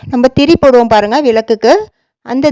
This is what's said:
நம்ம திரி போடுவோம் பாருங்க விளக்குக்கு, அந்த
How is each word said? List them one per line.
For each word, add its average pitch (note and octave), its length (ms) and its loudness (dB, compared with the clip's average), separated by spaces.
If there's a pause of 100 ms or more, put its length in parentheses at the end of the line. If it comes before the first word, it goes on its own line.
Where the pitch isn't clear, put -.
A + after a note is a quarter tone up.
(140)
நம்ம B3 140 0 (120)
திரி D#4+ 240 2
போடுவோம் A#3+ 320 2
பாருங்க G#3+ 320 -2
விளக்குக்கு, A3 460 0 (600)
அந்த C#4 180 -2